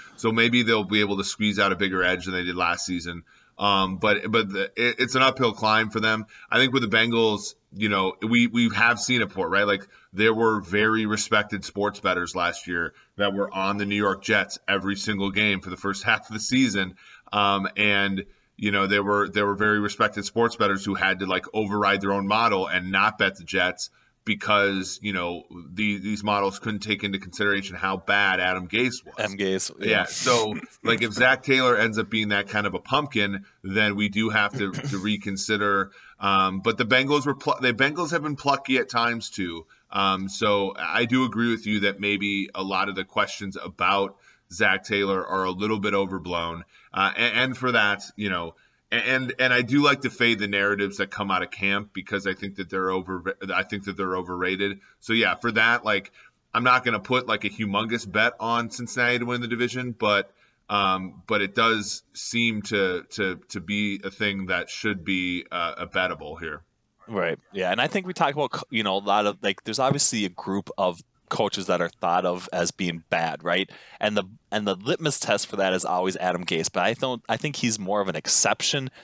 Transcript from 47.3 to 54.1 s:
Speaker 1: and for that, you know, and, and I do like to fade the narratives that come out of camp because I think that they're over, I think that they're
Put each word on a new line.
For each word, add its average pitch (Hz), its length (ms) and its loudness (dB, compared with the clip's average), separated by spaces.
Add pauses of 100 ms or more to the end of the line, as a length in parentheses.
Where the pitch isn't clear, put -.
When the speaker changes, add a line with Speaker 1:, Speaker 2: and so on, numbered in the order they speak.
Speaker 1:
and 127 200 0
for 127 160 0
that, 104 300 2 (120)
you 104 140 -2
know, 85 260 -4 (360)
and, 123 480 0
and 127 120 4
I 123 100 4
do 127 220 2
like 139 180 4
to 123 80 -2
fade 117 300 2
the 104 80 -2
narratives 101 500 0
that 98 140 -4
come 98 200 -4
out 90 120 0
of 90 80 -8
camp 101 400 -2
because 98 360 -6
I 92 60 0
think 98 220 -10
that 95 140 -8
they're 95 220 -2
over, 92 440 -4 (180)
I 92 100 0
think 98 220 -8
that 95 120 -8
they're 92 180 -2